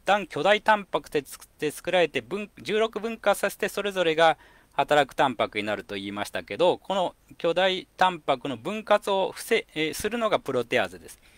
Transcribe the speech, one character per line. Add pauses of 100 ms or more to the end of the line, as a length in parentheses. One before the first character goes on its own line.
旦
巨
大
タ
ン
パ
ク
で
つ-、 (200)
で
作
ら
れ
て、
分-、 (120)
十
六
分
化
さ
せ
て、
そ
れ
ぞ
れ
が (340)
働
く
タ
ン
パ
ク
に
な
る
と
言
い
ま
し
た
け
ど、
こ
の (240)
巨
大 (100)
タ
ン
パ
ク
の
分
割
を
防-、
え
ー、
す
る
の
が
プ
ロ
テ
ア
ー
ゼ
で
す。 (200)